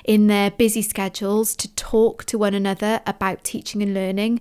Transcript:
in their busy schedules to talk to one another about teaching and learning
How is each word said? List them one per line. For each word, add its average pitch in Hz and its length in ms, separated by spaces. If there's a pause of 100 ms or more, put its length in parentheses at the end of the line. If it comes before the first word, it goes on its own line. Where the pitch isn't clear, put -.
in 208 240
their 202 240
busy 220 320
schedules 202 720
to - 180
talk - 520
to 233 120
one 208 160
another 202 540
about 190 360
teaching - 380
and 202 140
learning 196 460